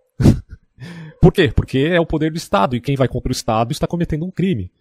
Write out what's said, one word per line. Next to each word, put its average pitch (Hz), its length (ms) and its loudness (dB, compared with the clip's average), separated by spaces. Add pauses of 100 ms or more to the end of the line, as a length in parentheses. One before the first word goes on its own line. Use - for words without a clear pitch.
(200)
<laughs> - 1000 -2
Por 175 100 8
quê? 147 240 2
Porque - 240 0
é 170 200 2
o 165 60 2
poder 160 260 -2
do 165 60 -10
Estado 165 380 -2
e 117 60 -4
quem 139 140 -2
vai 127 120 2
contra 127 220 -6
o 127 60 -2
Estado 117 360 -2
está - 160 -4
cometendo 170 380 -4
um 185 60 -10
crime. 127 500 -4